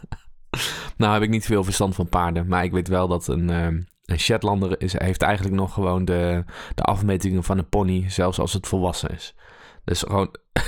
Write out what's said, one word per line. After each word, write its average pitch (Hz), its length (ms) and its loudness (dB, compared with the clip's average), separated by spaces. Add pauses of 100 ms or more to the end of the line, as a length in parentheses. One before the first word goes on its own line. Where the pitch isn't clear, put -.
(960)
Nou 104 160 4
heb 107 80 4
ik 107 80 2
niet 110 160 0
veel 101 180 2
verstand 95 320 0
van 87 140 -2
paarden, 87 380 0
maar 90 160 2
ik 90 80 0
weet 90 160 0
wel 92 200 2
dat 87 200 -2
een, 87 220 0
ehm, 85 320 0 (300)
een 82 80 0
Shetlander 101 640 0
is, 95 180 -2
heeft 90 220 0
eigenlijk 95 340 2
nog 95 180 0
gewoon 92 320 0
de, 87 380 0 (320)
de - 80 -4
afmetingen 98 600 2
van 95 140 0
een 90 120 -2
pony, 92 400 2
zelfs - 300 0
als 87 140 0
het 95 140 -4
volwassen 90 420 -2
is. - 260 -12 (480)
Dus - 160 -2
gewoon, 98 360 -2 (320)